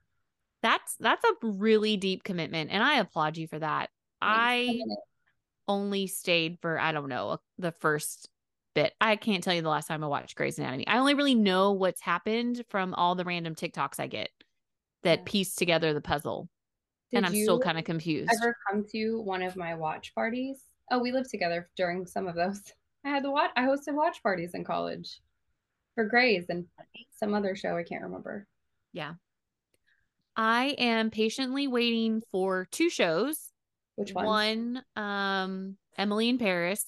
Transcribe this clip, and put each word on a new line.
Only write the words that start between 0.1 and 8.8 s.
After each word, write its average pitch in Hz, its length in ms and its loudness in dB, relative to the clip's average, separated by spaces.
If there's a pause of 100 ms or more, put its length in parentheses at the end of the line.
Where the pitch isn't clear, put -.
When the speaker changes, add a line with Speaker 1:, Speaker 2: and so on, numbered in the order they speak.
Speaker 1:
That's, - 380 2
that's 262 240 2
a 415 220 2
really 214 500 4
deep 190 260 -2
commitment, 160 480 -4
and 202 120 0
I 277 160 4
applaud 160 400 0
you 160 100 -6
for 156 100 -10
that. 151 300 -2 (380)
Speaker 2:
Thanks. 226 260 4 (160)
I'm 240 80 0
Speaker 1:
I 240 40 -4
Speaker 2:
in 220 120 -6
it. 208 60 -8 (720)
Speaker 1:
only 202 380 0
stayed 170 540 0
for, 160 180 -2
I 156 140 2
don't 143 160 -2
know, 120 300 -2 (180)
the 170 160 -4
first - 560 -2 (460)
bit. 151 260 4